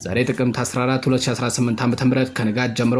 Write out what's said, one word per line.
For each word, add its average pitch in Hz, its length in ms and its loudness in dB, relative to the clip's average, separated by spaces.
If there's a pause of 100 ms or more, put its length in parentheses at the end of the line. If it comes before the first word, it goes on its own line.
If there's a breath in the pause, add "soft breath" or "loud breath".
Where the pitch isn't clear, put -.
ዛሬ 92 240 -2
ጥቅምት 123 340 0
አስራ 123 220 -4
አራት 127 240 0
ሁለት 131 180 2
ሺ - 60 -2
አስራ 123 200 -2
ስምንት 117 320 0
ዓመተ 120 220 0
ምህረት 127 280 2
ከንጋት 117 440 -2
ጀምሮ 120 260 2